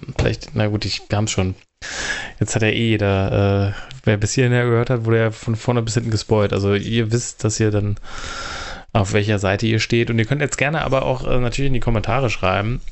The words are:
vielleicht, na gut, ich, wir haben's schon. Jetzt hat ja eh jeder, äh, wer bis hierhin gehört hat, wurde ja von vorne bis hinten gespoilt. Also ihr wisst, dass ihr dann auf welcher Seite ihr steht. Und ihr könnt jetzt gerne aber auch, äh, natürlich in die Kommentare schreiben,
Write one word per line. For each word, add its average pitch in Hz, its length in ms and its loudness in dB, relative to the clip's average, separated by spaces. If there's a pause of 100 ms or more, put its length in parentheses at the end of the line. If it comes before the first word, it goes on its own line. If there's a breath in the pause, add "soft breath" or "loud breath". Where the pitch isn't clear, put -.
(180)
vielleicht, 113 360 -2
na 107 120 0
gut, 104 180 -2
ich, - 240 -6
wir 104 80 0
haben's 107 140 0
schon. 92 240 0 (840 loud breath)
Jetzt - 160 0
hat 110 80 0
ja 110 60 4
eh 113 220 2
jeder, 101 800 2
äh, 104 40 -2 (320 loud breath)
wer 107 140 4
bis 104 160 -2
hierhin 123 180 4
gehört 120 380 2
hat, 117 140 0
wurde 113 140 4
ja 113 120 2
von 113 260 -4
vorne 117 260 0
bis 110 120 -2
hinten 117 160 0
gespoilt. 104 420 2
Also 101 220 2
ihr 110 380 0
wisst, - 320 -4
dass 110 140 -2
ihr 110 120 2
dann 104 260 0 (960 loud breath)
auf 101 220 0
welcher 104 240 2
Seite 98 280 0
ihr 110 140 2
steht. 117 300 0
Und 117 80 0
ihr 110 80 2
könnt 147 160 -2
jetzt - 160 -2
gerne 147 240 0
aber 135 240 0
auch, 131 200 -2
äh, 127 140 2
natürlich 123 280 0
in 135 60 4
die 120 60 2
Kommentare 113 500 2
schreiben, 101 600 0